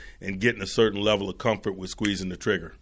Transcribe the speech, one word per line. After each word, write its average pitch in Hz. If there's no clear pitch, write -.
and 95
getting 113
a 95
certain 107
level 104
of -
comfort 104
with 92
squeezing 95
the 90
trigger. 85